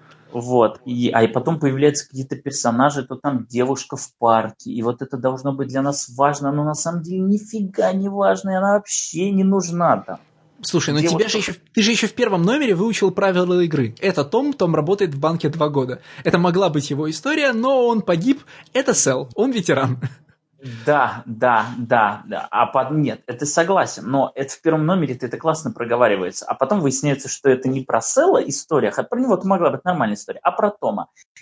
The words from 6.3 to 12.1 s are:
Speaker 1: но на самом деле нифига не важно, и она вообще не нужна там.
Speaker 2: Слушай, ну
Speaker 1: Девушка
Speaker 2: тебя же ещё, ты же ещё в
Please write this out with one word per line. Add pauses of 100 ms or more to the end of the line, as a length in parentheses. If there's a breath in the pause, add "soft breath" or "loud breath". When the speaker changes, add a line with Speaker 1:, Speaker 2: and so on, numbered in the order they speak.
Speaker 1:
но
на
самом
деле
нифига
не
важно,
и
она
вообще
не
нужна
там. (420)
Speaker 2:
Слушай,
ну
Speaker 1:
Девушка
Speaker 2:
тебя
же
ещё, (200)
ты
же
ещё
в